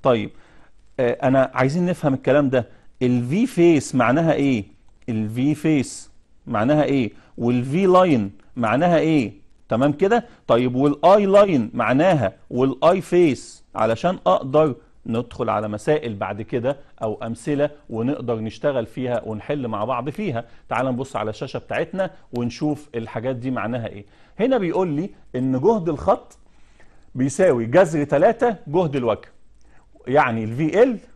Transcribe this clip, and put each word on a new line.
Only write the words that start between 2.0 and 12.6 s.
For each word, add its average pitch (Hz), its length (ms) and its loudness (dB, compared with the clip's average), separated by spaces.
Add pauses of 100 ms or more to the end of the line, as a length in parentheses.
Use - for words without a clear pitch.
الكلام 135 360 2
ده، 123 180 0 (340)
ال 123 300 2
V 220 180 0
فيس 170 460 2
معناها 135 380 2
ايه؟ 131 320 0 (440)
ال 110 260 -4
V 143 220 0
فيس - 540 -2 (360)
معناها 123 360 2
ايه؟ 131 280 0 (260)
وال 123 280 0
V 135 100 -6
لاين 180 560 4 (240)
معناها 131 420 2
ايه؟ 143 360 0 (360)
تمام 135 220 2
كده؟ 196 340 2 (220)
طيب 123 280 2
وال 143 200 2 (100)
I 202 140 8
لاين 190 540 4
معناها 127 600 2 (160)
وال 131 260 0 (100)